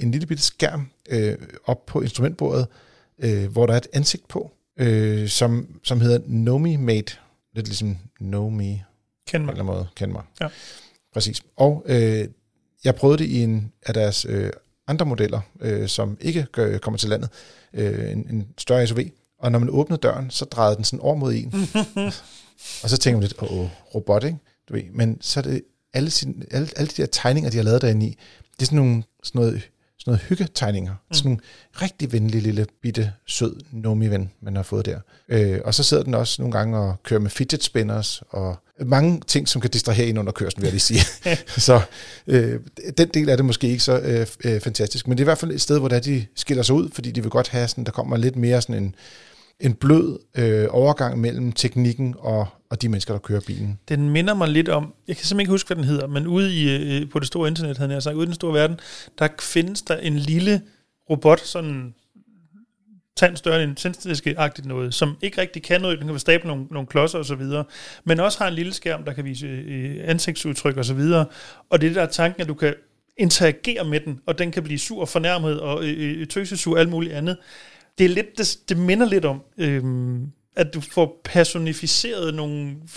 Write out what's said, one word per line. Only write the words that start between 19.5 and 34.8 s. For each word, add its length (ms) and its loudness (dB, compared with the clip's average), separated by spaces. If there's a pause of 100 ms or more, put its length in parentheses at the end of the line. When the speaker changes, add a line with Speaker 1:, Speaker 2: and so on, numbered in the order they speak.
Speaker 1:
når 60 4
man 120 2
åbnede 300 0
døren, 300 -2
så 140 -6
drejede 320 2
den 80 -4
sådan 160 -2
over 140 0
mod 200 0
en. 200 -6
Speaker 2:
<laughs> 1300 -6
Speaker 1:
Og 80 -2
så 80 2
tænker 200 2
man 40 2
lidt, 200 -2
"Åh, 180 -6
åh, 80 -4 (260)
robot, 300 0
ikke?" 140 -4 (300)
Du 60 -8
ved, 80 -4 (100)
men 280 0
så 200 -2
er 40 -4
det 180 -4 (320)
alle 160 -2
sin-, 400 -4
alle, 260 -2
alle 200 -2
de 60 -2
der 100 2
tegninger, 380 2
de 60 -2
har 80 2
lavet 180 4
derinde 240 4
i, 120 -8 (380)
det 60 -4
er 40 2
sådan 100 2
nogle, 260 4 (200)
sådan 160 -4
noget, 140 4 (460)
sådan 120 -4
noget 100 4
hyggetegninger. 720 -2 (160)
Speaker 2:
Mm. 60 -8
Speaker 1:
Sådan 140 2
nogle 120 0 (420)
rigtig 300 -4
venlige 280 2
lille, 260 0 (160)
bitte, 300 -2 (140)
sød 300 -4 (160)
Nomi-ven, 580 0 (120)
man 140 -6
har 60 0
fået 240 -4